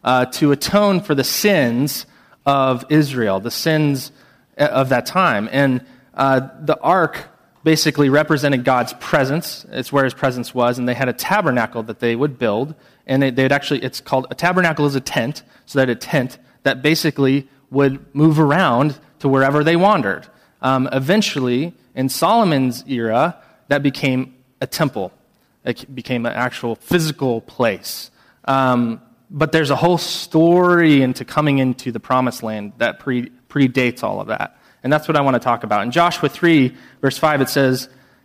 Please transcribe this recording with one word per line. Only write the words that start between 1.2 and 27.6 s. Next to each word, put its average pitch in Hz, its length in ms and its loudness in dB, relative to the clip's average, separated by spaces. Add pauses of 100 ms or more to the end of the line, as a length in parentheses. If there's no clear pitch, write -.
sins 139 800 0 (400)
of 135 420 2
Israel, 131 520 0
the 117 100 -8
sins 151 640 -2 (440)
of 131 340 0
that 123 160 0
time. 113 440 0
And, 131 300 0 (340)
uh, 135 260 2 (200)
the 151 200 -2
Ark 170 480 0 (360)
basically 151 440 2
represented 143 560 2
God's 127 300 2
presence. 147 760 -2
It's - 220 -8
where 139 120 2
his 127 100 -2
presence 127 380 -4
was, 123 260 0
and 123 100 -4
they 123 60 -2
had 127 140 -2
a 120 40 -4
tabernacle 123 720 -2
that 110 160 -12
they 117 160 0
would 131 220 -4
build, 123 360 -2 (320)
and 135 160 0
they, 135 80 2
they'd 131 220 2
actually, 143 320 -2
it's - 160 -10
called, 131 300 -4
a - 40 -10
tabernacle 170 500 0
is 139 120 0
a 131 40 -2
tent, 131 420 -6 (240)
so - 120 -4
they 131 40 4
had 127 80 0
a 117 40 0
tent 127 440 -4 (260)
that 131 180 -2
basically 139 680 0 (220)
would 139 340 0 (100)
move 151 240 4
around 147 600 2 (220)
to 139 80 -2
wherever 135 360 4
they 165 120 2
wandered. 170 500 2 (340)
Um, 131 320 0
eventually, 135 840 0 (200)
in 131 140 -2
Solomon's 160 800 0
era, 123 480 0 (320)
that 139 140 0
became 131 520 -2 (260)
a 131 60 -6
temple. 113 460 -4 (520)
It 123 300 -8
became 120 320 -6
an 117 60 -4
actual 120 420 -4
physical 143 680 -2
place. - 680 -4 (360)